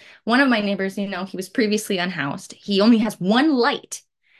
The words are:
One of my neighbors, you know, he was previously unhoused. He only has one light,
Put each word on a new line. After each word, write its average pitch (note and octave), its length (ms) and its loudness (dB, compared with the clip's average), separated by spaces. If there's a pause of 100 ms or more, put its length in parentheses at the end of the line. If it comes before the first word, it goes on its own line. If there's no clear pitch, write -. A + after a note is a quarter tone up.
(220)
One A#3+ 180 2
of C#4 80 4
my A#3 120 2
neighbors, G3 360 -2
you G3+ 120 -4
know, F#3+ 160 -6
he F#3+ 140 -12
was F#3+ 100 -8
previously G#3 500 -2
unhoused. F3 540 -6
He G3 280 -2
only A3+ 180 6
has G#3+ 200 -2
one B3 360 2
light, - 480 -2 (380)